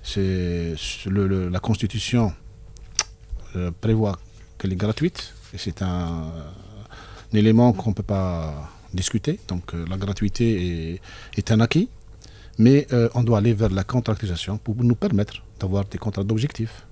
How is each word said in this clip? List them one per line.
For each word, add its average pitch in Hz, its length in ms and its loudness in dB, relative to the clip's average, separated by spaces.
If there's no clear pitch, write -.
c'est, 87 720 -2
le, 98 220 2
le, 92 220 0
la 90 100 -2
Constitution, 110 720 0
euh, 90 120 -2
prévoit 110 360 2
qu'elle 95 140 -2
est 92 60 -2
gratuite, 113 560 -2
et 92 40 -12
c'est - 240 -6
un, 85 500 -4
un 107 40 6
élément 110 360 8
qu'on - 160 -2
ne 98 60 0
peut 107 60 -6
pas 85 720 -4
discuter. 113 560 -2
Donc, 90 240 -6
euh, 85 160 -6
la 95 80 -4
gratuité 95 960 0
est, 92 80 -10
est 104 140 -2
un 110 80 6
acquis, 170 300 4
mais, 139 360 6
euh, 117 200 4
on 123 100 2
doit 113 160 4
aller 113 140 4
vers 104 180 2
la 95 120 0
contractualisation 104 760 -2
pour 107 200 -4
nous 120 180 4
permettre 110 480 0
d'avoir 98 240 0
des 101 140 -8
contrats 101 260 -4
d'objectifs 113 680 -4